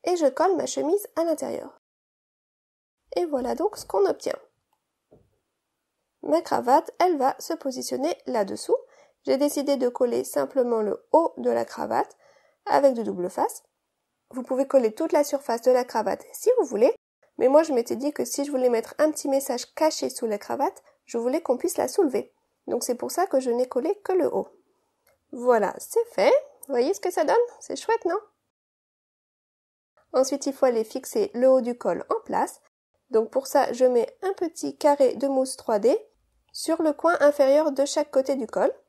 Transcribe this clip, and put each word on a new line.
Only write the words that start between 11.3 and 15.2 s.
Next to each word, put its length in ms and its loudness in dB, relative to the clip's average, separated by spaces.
de 140 -4
la 160 0
cravate 500 -4
avec 280 4
du 100 -4
double 260 -4
face. 340 -4
Vous 120 -10
pouvez 240 -2
coller 300 2
toute 160 -2
la 140 2